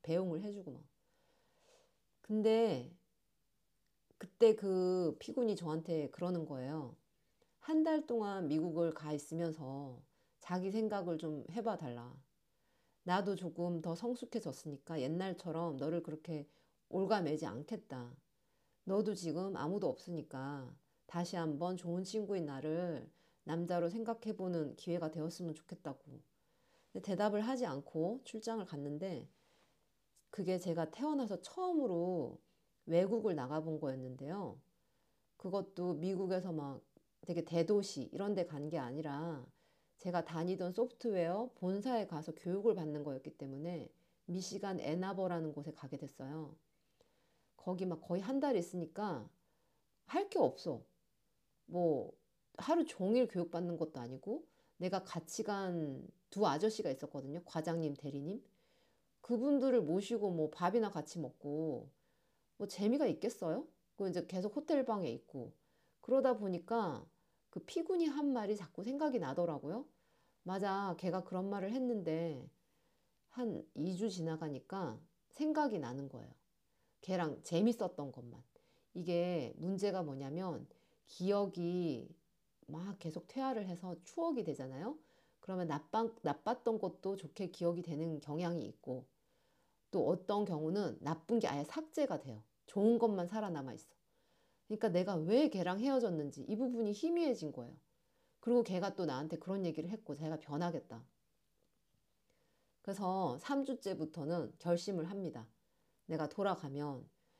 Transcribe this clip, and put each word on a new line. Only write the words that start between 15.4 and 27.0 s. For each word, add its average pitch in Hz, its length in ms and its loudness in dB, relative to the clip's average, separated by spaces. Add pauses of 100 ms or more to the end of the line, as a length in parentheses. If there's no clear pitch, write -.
너를 160 240 0
그렇게 151 460 -6 (420)
올가매지 180 560 2
않겠다. 127 680 -8 (720)
너도 196 300 2
지금 180 420 -2
아무도 175 320 0
없으니까 135 880 -6 (320)
다시 175 300 -2
한번 165 400 0
좋은 175 280 -2
친구인 196 420 -2
나를 156 640 -2 (340)
남자로 170 460 2
생각해보는 208 840 -2
기회가 165 340 -2
되었으면 165 440 -4
좋겠다."고. - 640 -10 (720)
근데 190 140 -8